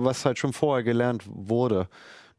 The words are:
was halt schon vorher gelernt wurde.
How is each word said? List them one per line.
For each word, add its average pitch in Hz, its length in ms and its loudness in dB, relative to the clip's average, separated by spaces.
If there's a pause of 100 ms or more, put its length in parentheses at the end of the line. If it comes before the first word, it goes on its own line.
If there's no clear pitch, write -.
was 131 200 0
halt 127 140 0
schon 139 140 -2
vorher 135 300 0
gelernt 120 440 0
wurde. 104 640 0 (500)